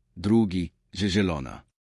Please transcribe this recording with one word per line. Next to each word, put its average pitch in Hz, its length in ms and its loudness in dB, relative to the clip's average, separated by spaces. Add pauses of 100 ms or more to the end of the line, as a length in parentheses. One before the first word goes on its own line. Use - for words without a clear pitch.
(180)
drugi, 92 540 2 (220)
że 95 160 -2
zielona. 85 540 -2 (260)